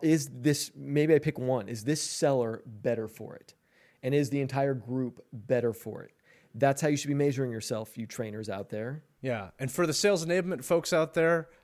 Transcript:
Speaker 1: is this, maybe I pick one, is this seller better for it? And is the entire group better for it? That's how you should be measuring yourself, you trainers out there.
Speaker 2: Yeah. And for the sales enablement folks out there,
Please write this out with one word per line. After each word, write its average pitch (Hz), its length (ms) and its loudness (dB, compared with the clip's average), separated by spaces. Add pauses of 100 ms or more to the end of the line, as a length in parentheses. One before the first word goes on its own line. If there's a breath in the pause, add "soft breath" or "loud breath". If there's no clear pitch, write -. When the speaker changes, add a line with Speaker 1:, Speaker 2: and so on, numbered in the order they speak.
Speaker 1:
is 156 300 4
this, 127 440 0
maybe 147 380 2
I 147 60 8
pick 147 180 -2
one, 123 320 -2
is 110 140 -8
this 151 180 0
seller 123 640 0
better 110 420 -4
for - 280 -14
it? - 180 -20 (500 soft breath)
And 131 120 0
is 143 140 4
the 139 120 0
entire 135 320 0
group 123 580 -4
better 117 420 0
for - 300 -12
it? - 80 -20 (440 soft breath)
That's 139 260 4
how 156 60 2
you 147 100 4
should 143 100 -4
be 143 60 0
measuring 139 380 2
yourself, 110 460 -6
you 117 80 -8
trainers 110 440 -6
out 98 200 -6
there. 120 340 -6 (180)
Speaker 2:
Yeah. 113 280 -4 (100)
And 135 120 -4
for 175 140 0
the 156 80 0
sales 190 320 2
enablement 170 400 -2
folks 170 260 0
out 160 220 2
there, 165 360 2 (140)